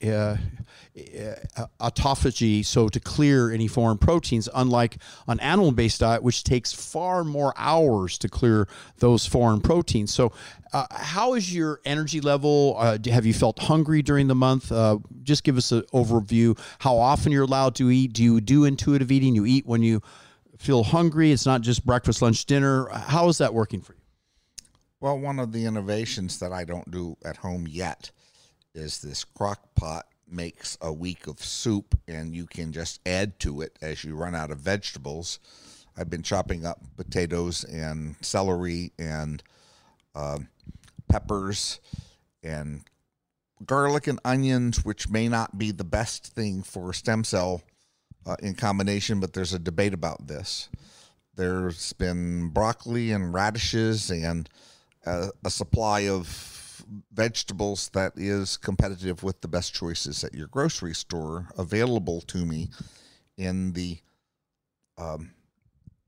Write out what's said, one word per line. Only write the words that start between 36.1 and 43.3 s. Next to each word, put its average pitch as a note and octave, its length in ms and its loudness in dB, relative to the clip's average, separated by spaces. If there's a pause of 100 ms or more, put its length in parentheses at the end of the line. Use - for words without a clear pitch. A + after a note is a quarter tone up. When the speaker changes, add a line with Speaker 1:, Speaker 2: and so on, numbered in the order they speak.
Speaker 2:
chopping F2+ 420 -4
up E2+ 160 -8 (160)
potatoes F2 680 -4
and D#2 560 -8
celery F2 760 -2
and, D#2 460 -8 (720)
uh, D2 240 -8 (680)
peppers G2+ 720 -2 (640)
and D2+ 380 -10 (840)